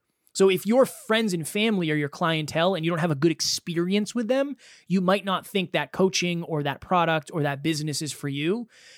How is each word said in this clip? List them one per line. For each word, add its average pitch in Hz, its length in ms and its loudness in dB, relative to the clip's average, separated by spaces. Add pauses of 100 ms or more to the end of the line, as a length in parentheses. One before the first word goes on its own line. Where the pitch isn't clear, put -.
(400)
So 190 100 6
if 185 160 0
your 240 200 6
friends 220 480 0
and 165 120 -4
family 202 460 0
are 151 60 2
your 147 100 0
clientele 165 640 0
and 160 120 -4
you 170 60 2
don't 165 100 -2
have 175 100 0
a 143 40 2
good 156 180 2
experience 180 800 -2
with 233 140 -2
them, 269 260 0 (320)
you 190 140 2
might 185 240 2
not 185 200 -2
think 185 280 -2
that 147 180 -2
coaching 175 520 0
or 151 200 -4
that 139 160 -4
product 165 540 2
or 156 100 0
that 139 180 -2
business 151 400 -2
is 151 120 -6
for - 160 -6
you, 170 400 -2 (280)